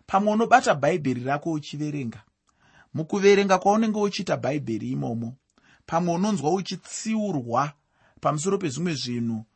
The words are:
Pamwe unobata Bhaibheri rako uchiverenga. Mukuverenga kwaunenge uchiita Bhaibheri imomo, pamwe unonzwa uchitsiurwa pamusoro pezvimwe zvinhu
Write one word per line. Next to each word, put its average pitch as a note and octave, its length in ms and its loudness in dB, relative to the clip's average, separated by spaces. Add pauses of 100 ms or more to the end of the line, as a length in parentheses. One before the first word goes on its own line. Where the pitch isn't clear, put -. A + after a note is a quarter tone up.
Pamwe G#3 260 2
unobata A3+ 420 4
Bhaibheri C#3 500 0
rako D3 280 -4
uchiverenga. C#3+ 680 -8 (720)
Mukuverenga F#3+ 640 4
kwaunenge G#3+ 400 2
uchiita G3 380 0
Bhaibheri A#2+ 540 -4
imomo, B2 440 -4 (520)
pamwe E3+ 280 0
unonzwa F3 380 0
uchitsiurwa F3 1200 -2 (480)
pamusoro D#3 380 0
pezvimwe E3 360 -4
zvinhu A#2 500 -4 (120)